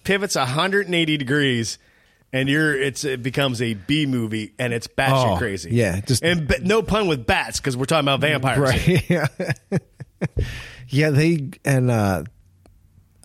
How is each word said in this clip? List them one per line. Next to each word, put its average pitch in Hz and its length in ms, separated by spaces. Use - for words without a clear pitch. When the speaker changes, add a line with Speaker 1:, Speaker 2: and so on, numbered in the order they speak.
Speaker 1:
pivots 196 320
a 143 100
hundred 180 420
and 175 80
eighty 156 220
degrees, 131 600
and 131 160
you're, 151 300
it's, 135 240
it 131 200
becomes 127 380
a 117 140
B 143 300
movie, 113 520
and 123 160
it's 120 140
batshit 131 480
Speaker 2:
Oh, - 20
Speaker 1:
crazy. 98 340
Speaker 2:
yeah, 104 300
just 123 220
Speaker 1:
And 165 240
ba-, 175 140
no 208 200
pun 202 260
with 143 200
bats, 147 320
'cause 131 180
we're 131 80
talking 151 200
about 139 160
vampires. 135 380
Speaker 2:
Right. 143 460
<laughs> - 40
Yeah. 156 180
Yeah, 151 200
they, 151 400
and, 127 260
uh, 98 320